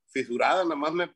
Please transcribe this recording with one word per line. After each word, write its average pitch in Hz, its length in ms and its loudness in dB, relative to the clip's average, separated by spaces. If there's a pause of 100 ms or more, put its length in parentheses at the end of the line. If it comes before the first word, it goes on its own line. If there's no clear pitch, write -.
fisurada, 123 560 0
nada 160 120 -2
más 151 180 -2
me, 175 220 -4